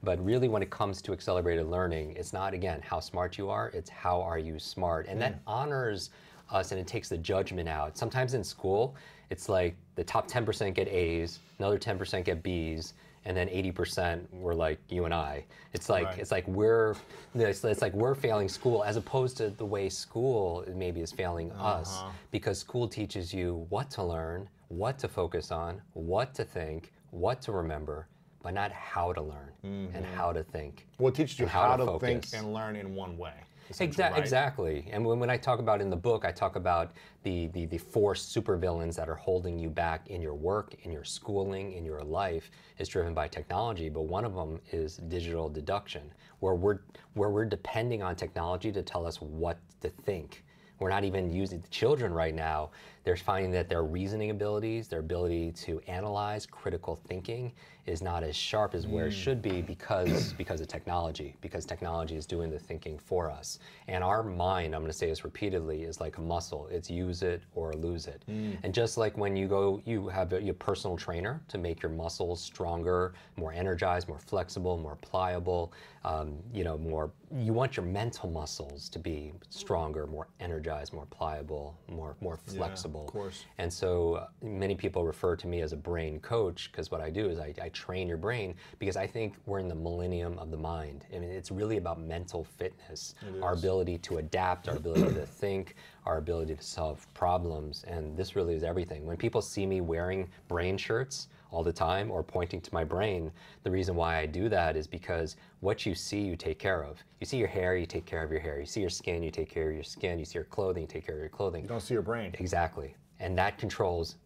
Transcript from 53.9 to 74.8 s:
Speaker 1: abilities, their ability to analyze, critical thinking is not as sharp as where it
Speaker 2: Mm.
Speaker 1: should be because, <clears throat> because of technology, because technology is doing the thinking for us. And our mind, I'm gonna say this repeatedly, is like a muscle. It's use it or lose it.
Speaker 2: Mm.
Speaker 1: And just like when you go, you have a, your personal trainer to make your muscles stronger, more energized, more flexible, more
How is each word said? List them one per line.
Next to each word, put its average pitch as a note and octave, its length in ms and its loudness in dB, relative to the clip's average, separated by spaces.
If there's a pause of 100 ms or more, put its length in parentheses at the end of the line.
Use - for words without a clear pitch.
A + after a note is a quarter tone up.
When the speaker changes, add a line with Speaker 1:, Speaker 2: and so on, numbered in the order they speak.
Speaker 1:
abilities, G#2 560 0
their E2 120 -2
ability E2+ 540 2
to E2 340 -4
analyze, G#2 580 -2
critical - 600 -4
thinking A#2 460 -4 (320)
is F2 160 -2
not F2 220 0
as D2+ 100 -2
sharp - 400 2
as G#2 140 -2
where G#2+ 200 2
it C#2+ 60 0
Speaker 2:
Mm. G2 100 -4
Speaker 1:
should C3 180 2
be F#2 200 2
because, F2 720 2
<clears throat> - 40 -12
because E2+ 240 -2
of D#2 80 -4
technology, E2 720 -2
because - 240 -6
technology E2 500 -2
is D#2 100 -6
doing E2+ 240 -2
the D#2 80 -4
thinking D#2 400 -8
for E2+ 320 0
us. - 300 -8 (300)
And F#2 160 0
our G#2+ 180 4
mind, F2+ 500 2
I'm D#2 80 -2
gonna D#2+ 120 -2
say E2 160 2
this D#2+ 160 -2
repeatedly, D#2+ 580 0
is E2 160 -8
like D#2+ 180 -4
a E2 40 -6
muscle. D#2+ 500 -2
It's E2+ 180 -4
use F2 340 -2
it F2 180 2 (140)
or D#2+ 180 -2
lose E2 340 -2
it. - 220 -12
Speaker 2:
Mm. G#2+ 340 -4
Speaker 1:
And G2 100 -2
just A#2 240 4
like A2 200 4
when G2+ 180 2
you F#2+ 140 2
go, G2 360 6
you G#2 220 0
have F#2 240 2
a, F#2 100 4
your F#2+ 120 0
personal F#2 420 0
trainer F2+ 540 -4
to - 80 -6
make E2+ 260 -2
your E2+ 80 0
muscles E2+ 500 -2
stronger, F2+ 720 2 (220)
more E2 160 -4
energized, F2+ 560 2
more D#2 120 -8
flexible, F2+ 580 0
more D2+ 240 -6